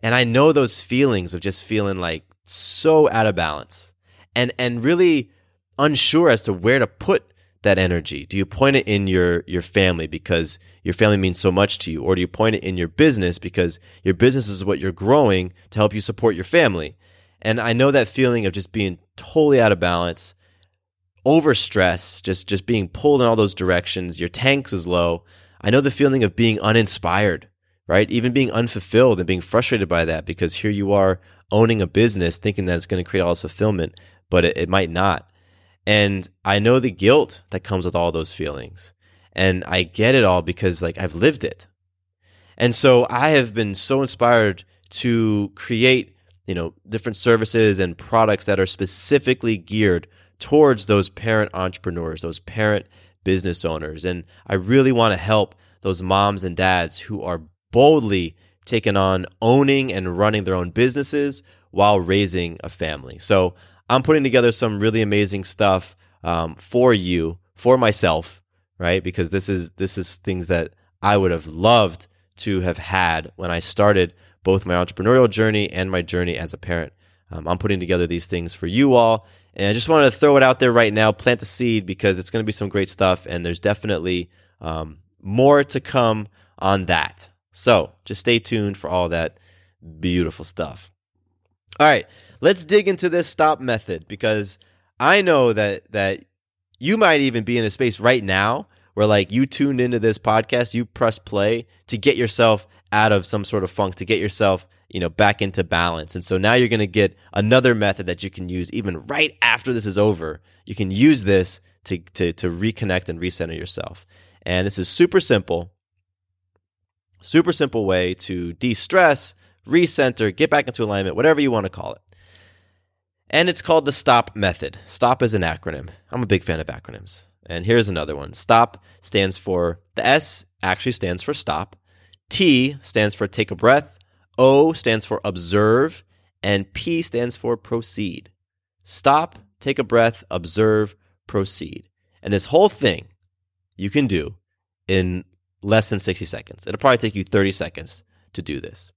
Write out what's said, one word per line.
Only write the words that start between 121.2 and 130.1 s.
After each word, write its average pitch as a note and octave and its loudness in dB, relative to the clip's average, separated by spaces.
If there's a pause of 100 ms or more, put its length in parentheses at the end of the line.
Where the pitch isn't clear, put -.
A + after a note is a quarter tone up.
you C#3 0
wanna G2+ -2
call - -12
it. - -20 (1300)
And E3 2
it's E3 -8
called D#3+ 4
the C#3 0
stop - 2
method. F#2 -4
stop - 0
is A2 0
an F#2+ 0
acronym. D#2+ -8 (240)
I'm B2 -6
a G#2+ -6
big F2+ 0
fan D#2+ -6
of D#2 -10
acronyms. - -18 (220)
And E2+ -10
here's A2+ 2
another D2+ -6
one. C#2 -14
stop - 0 (160)
stands F#2+ -2
for, F2 -4 (160)
the - -4
S D3 0 (160)